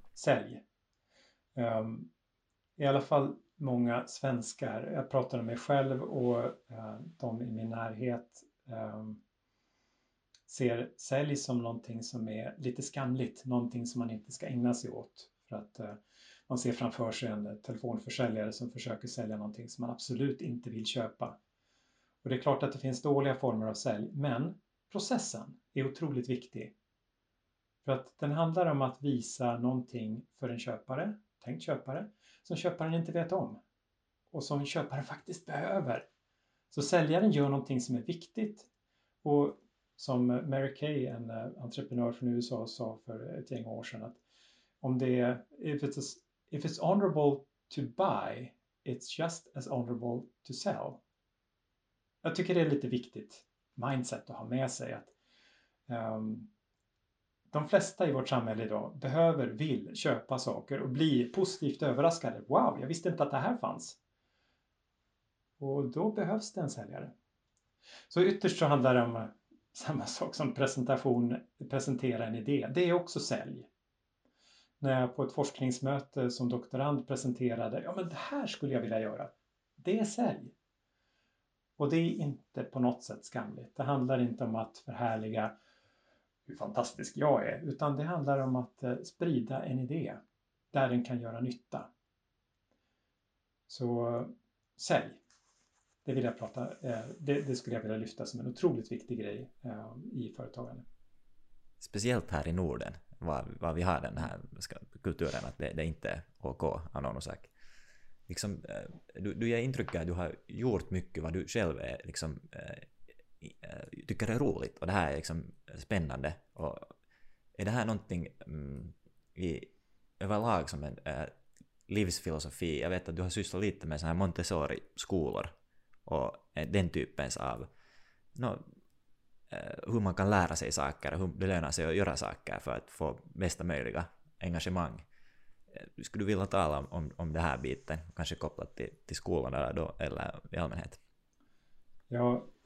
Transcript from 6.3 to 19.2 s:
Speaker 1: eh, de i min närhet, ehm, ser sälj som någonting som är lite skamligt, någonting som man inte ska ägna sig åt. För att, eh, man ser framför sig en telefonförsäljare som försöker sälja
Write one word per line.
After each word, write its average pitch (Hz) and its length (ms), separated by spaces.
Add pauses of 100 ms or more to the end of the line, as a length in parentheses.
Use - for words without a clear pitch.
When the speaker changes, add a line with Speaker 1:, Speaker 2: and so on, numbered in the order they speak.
Speaker 1:
eh, 110 560
de 120 420
i 123 40
min 113 240
närhet, 113 720 (240)
ehm, 110 560 (1200)
ser 120 500
sälj 143 400
som 123 260
någonting 117 400
som 110 260
är 110 300
lite 127 240
skamligt, 127 640
någonting 120 420
som - 120
man 120 120
inte 110 220
ska - 140
ägna 123 280
sig - 160
åt. - 400 (180)
För 110 80
att, - 220
eh, 107 160 (540)
man 127 100
ser 120 140
framför 117 400
sig 117 160
en 104 340
telefonförsäljare 113 880
som 120 180
försöker 120 380
sälja 107 280